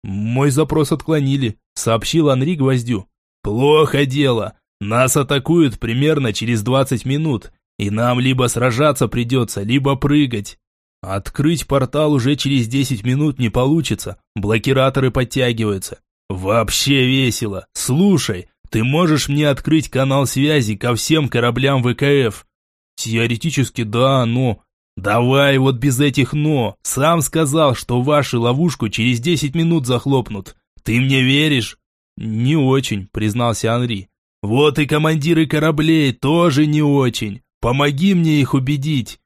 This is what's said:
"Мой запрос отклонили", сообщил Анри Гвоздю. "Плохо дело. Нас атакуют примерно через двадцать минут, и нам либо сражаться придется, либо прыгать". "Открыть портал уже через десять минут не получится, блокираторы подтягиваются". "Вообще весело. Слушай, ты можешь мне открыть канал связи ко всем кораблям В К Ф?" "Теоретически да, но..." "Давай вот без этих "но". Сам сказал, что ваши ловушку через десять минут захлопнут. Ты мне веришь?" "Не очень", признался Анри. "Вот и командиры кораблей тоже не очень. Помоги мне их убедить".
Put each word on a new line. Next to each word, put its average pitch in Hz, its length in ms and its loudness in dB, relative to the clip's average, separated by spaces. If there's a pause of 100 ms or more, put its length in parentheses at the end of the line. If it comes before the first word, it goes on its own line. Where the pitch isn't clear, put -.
"Мой 113 460 -2
запрос 151 420 0
отклонили", 139 640 -2 (160)
сообщил 139 560 0
Анри 135 260 0
Гвоздю. 123 520 -2 (340)
"Плохо 143 640 2
дело. 127 480 0 (260)
Нас 120 380 0
атакуют 143 640 0
примерно 131 540 -2
через 113 280 -2
двадцать 127 440 -2
минут, 139 460 -4 (280)
и 101 100 -4
нам 120 300 0
либо 127 280 2
сражаться 127 600 0
придется, 120 560 -2
либо 135 320 0
прыгать". 135 600 -2 (440)
"Открыть 135 680 -4
портал 143 460 0
уже 135 240 0
через 135 300 0
десять 131 360 -2
минут 135 340 0
не 120 120 0
получится, 131 680 -2 (180)
блокираторы 127 760 0
подтягиваются". 113 880 -2 (300)
"Вообще 110 760 0
весело. 120 680 -2
Слушай, 135 760 0 (220)
ты 113 160 -2
можешь 151 420 0
мне 147 220 0
открыть 147 400 0
канал 135 360 0
связи 131 520 0
ко 120 180 -2
всем 156 320 0
кораблям 123 560 0
В 123 100 0
К 127 100 -4
Ф?" 139 420 2 (500)
"Теоретически 117 880 -2
да, 123 420 2
но..." 117 380 -2 (320)
"Давай 127 640 2
вот 131 200 2
без 127 220 0
этих 143 340 2
"но". 147 500 -2
Сам 156 380 0
сказал, 147 540 0
что 123 260 -4
ваши 135 360 0
ловушку 123 520 0
через 117 300 0
десять 147 360 -2
минут 165 320 0
захлопнут. 123 680 -2 (280)
Ты 117 180 0
мне 135 200 2
веришь?" 135 580 0 (360)
"Не 113 400 -2
очень", 131 560 0
признался 113 640 -2
Анри. 120 360 -4 (340)
"Вот 131 340 2
и 151 80 0
командиры 156 600 2
кораблей 156 680 2
тоже 151 540 2
не 151 160 2
очень. 127 580 0 (180)
Помоги 143 540 2
мне 160 260 2
их 131 140 0
убедить". 139 720 -2